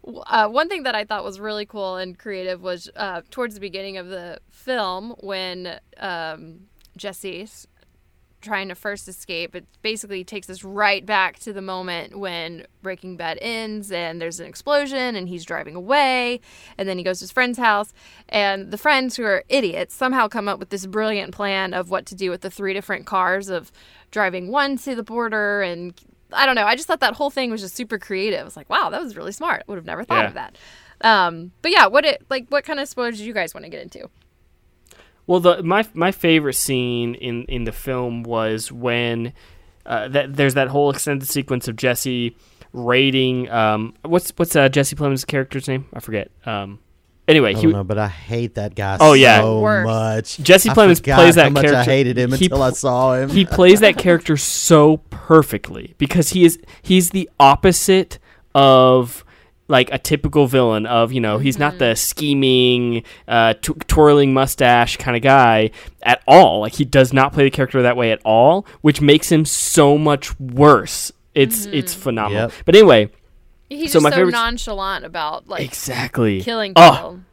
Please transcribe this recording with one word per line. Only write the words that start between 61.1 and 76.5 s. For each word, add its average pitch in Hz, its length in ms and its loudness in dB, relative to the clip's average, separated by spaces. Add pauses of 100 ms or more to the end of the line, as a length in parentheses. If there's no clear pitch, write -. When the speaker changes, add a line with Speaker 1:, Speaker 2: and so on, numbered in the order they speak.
Speaker 2:
you 127 80 -2
know, 107 160 -2
he's 135 200 -2
not 147 180 -2
Speaker 1:
Mm-hmm. - 40 -18
Speaker 2:
the 127 160 0
scheming, 123 1080 0 (220)
uh, 113 360 2
tw-, - 260 -8
twirling 147 460 6
mustache 123 640 2
kinda 120 240 -4
guy 117 500 4 (320)
at 123 240 2
all. 131 320 8
Like, 107 140 -6
he 156 100 -2
does 127 300 4
not 135 180 2
play 143 140 2
the 135 60 4
character 131 300 -2
that 123 140 2
way 117 160 0
at 110 140 -2
all, 127 400 4 (160)
which 151 180 2
makes 147 320 4
him 160 140 4
so 147 520 2
much 147 440 -2
worse. 131 720 2 (200)
It's, 139 320 0
Speaker 1:
Mm-hmm. - 100 -12
Speaker 2:
it's - 180 -4
phenomenal. 110 560 -4
Speaker 3:
Yep. - 40 -14 (120)
Speaker 2:
But 165 100 4
anyway, 135 340 8 (600)
Speaker 1:
He's 294 240 -8
Speaker 2:
so 165 60 6
Speaker 1:
just - 40 4
Speaker 2:
my - 60 4
Speaker 1:
so - 80 -2
Speaker 2:
favorite 185 160 2
Speaker 1:
nonchalant 226 720 -6
about, 156 420 -10
like, 190 160 -10
Speaker 2:
Exactly. 117 800 -4
Speaker 1:
killing 214 340 -6